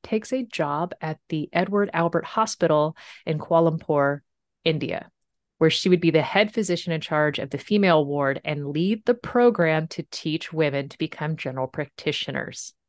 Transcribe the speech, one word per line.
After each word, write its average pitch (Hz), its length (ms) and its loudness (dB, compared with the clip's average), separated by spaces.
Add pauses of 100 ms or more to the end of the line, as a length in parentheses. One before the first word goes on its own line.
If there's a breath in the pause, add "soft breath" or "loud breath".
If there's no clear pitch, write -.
takes 220 300 -4
a 262 120 -2
job 156 560 -4
at 160 180 -6 (100)
the 156 240 -4
Edward 196 400 0
Albert 170 320 0
Hospital 156 720 0 (300 loud breath)
in 156 120 -2
Kuala 165 400 2
Lumpur, 143 420 0 (440)
India, 139 460 -2 (480)
where 160 120 6
she - 180 0
would 180 120 6
be 170 100 4
the 156 120 4
head 208 320 2
physician 175 380 -2
in 160 80 -2
charge 151 380 0
of - 120 -8
the 143 80 -6
female 185 460 4
ward 139 400 -2
and 147 260 -6
lead 185 340 -2
the 247 100 2
program 185 760 2
to - 220 -10
teach - 420 -6
women 143 360 0
to - 100 -18
become 156 380 -4
general 131 300 -6
practitioners. - 1040 -8 (160)